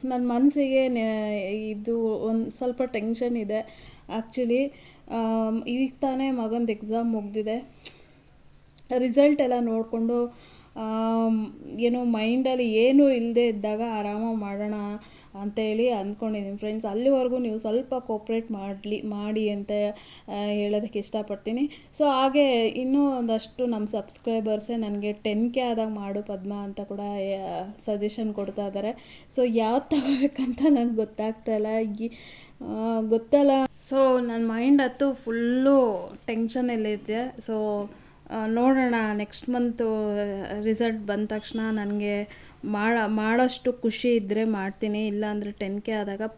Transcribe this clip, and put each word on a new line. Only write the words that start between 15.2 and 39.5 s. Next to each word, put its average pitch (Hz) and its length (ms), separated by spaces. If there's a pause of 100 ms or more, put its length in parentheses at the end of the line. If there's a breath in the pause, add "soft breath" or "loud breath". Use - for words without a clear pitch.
ಅಂತೇಳಿ 214 540
ಅಂದ್ಕೊಂಡಿದ್ದೀನಿ 208 680
ಫ್ರೆಂಡ್ಸ್. 220 300
ಅಲ್ಲಿವರೆಗೂ 254 520
ನೀವು 226 200
ಸ್ವಲ್ಪ 226 360
ಕೋಆಪರೇಟ್ 226 560
ಮಾಡ್ಲಿ, 202 520
ಮಾಡಿ 214 480
ಅಂತ, 202 200 (580 loud breath)
ಆ, 202 160
ಹೇಳೋದಕ್ಕೆ 208 540
ಇಷ್ಟಪಡ್ತೀನಿ. 214 720 (280 loud breath)
So 302 60
ಹಾಗೆ 269 640
ಇನ್ನೂ 269 500
ಒಂದಷ್ಟು 233 480
ನಮ್ಮ 214 200
ಸಬ್ಸ್ಕ್ರೈಬರ್ಸೇ 214 920
ನನಗೆ 208 360
"ಟೆನ್ 214 420
ಕೆ 262 60
ಆದಾಗ 226 280
ಮಾಡು 208 340
ಪದ್ಮ" 202 320
ಅಂತ 202 260
ಕೂಡ, 202 200
ಆ, 196 680 (160)
ಸಜೆಷನ್ 214 480
ಕೊಡ್ತಾ 202 320
ಇದ್ದಾರೆ. 202 580 (120)
So 247 200
ಯಾವ್ದು 226 320
ತಗೋಬೇಕಂತ 262 800
ನಂಗೆ 240 260
ಗೊತ್ತಾಗ್ತಾ 220 600
ಇಲ್ಲ. 214 120 (340)
ಈ, 233 100 (520 loud breath)
ಆ, 220 380
ಗೊತ್ತಲ್ಲ. 226 500 (400)
So 262 360
ನನ್ನ 226 220
ಮೈಂಡ್ 262 340
ಅಂತೂ 262 300
ಫುಲ್ಲು 240 1000 (140)
ಟೆನ್ಷನಲ್ಲಿದೆ. 226 1120
So, 226 140 (800 loud breath)
ಆ, 220 160
ನೋಡೋಣ 247 480 (200)
ನೆಕ್ಸ್ಟ್ 208 340
ಮಂತು 240 360 (800)